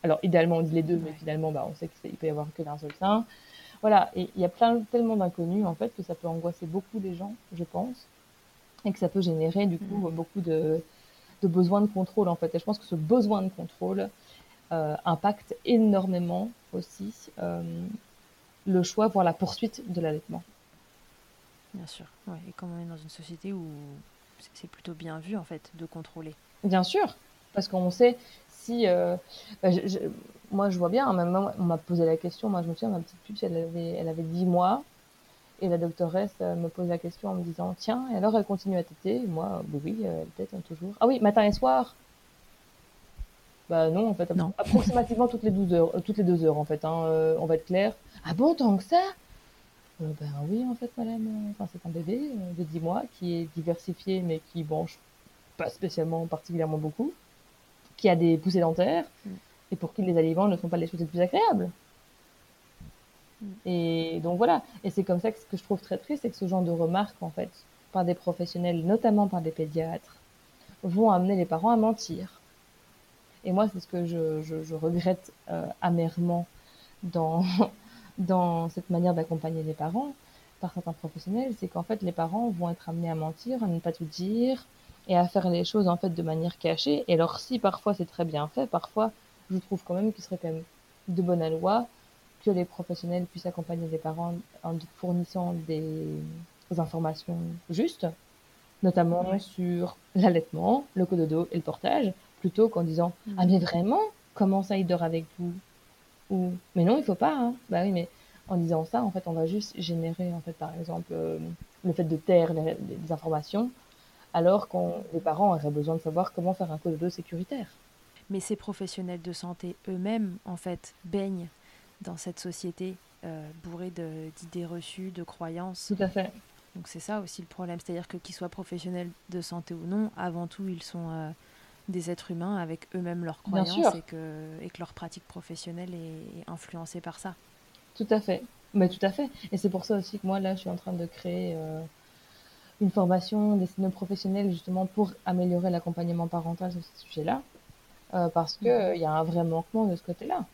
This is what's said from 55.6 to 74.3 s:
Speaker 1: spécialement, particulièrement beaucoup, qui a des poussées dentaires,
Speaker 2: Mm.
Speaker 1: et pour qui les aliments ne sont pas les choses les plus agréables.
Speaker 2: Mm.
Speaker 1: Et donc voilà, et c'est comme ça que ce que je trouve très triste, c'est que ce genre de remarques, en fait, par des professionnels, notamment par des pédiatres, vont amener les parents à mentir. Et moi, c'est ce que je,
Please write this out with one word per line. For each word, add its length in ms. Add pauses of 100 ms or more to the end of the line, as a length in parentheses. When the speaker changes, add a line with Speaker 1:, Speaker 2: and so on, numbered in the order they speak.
Speaker 1:
spécialement, 580
particulièrement 520
beaucoup, 340 (840)
qui 100
a 80
des 220
poussées 220
dentaires, 440 (220)
Speaker 2:
Mm. 40 (420)
Speaker 1:
et 40
pour 160
qui 80
les 160
aliments 320
ne 80
sont 120
pas 100
les 80
choses 140
les 60
plus 140
agréables. 500 (1700)
Speaker 2:
Mm. 40 (200)
Speaker 1:
Et 560
donc 160
voilà, 240 (200)
et 60
c'est 160
comme 160
ça 100
que 100
ce 40
que 140
je 40
trouve 200
très 160
triste, 240
c'est 80
que 60
ce 120
genre 140
de 80
remarques, 520
en 80
fait, 200 (420)
par 140
des 80
professionnels, 720
notamment 420
par 140
des 80
pédiatres, 640 (640)
vont 280
amener 260
les 80
parents 260
à 60
mentir. 640 (1040)
Et 80
moi, 200
c'est 80
ce 60
que 180
je, 380